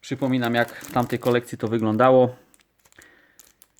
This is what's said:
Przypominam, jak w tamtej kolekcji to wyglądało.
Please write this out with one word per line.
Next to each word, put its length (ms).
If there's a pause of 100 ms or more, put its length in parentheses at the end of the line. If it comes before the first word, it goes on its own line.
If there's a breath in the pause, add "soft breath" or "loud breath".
Przypominam, 540
jak 180
w 200
tamtej 260
kolekcji 400
to 100
wyglądało. 680 (1400 soft breath)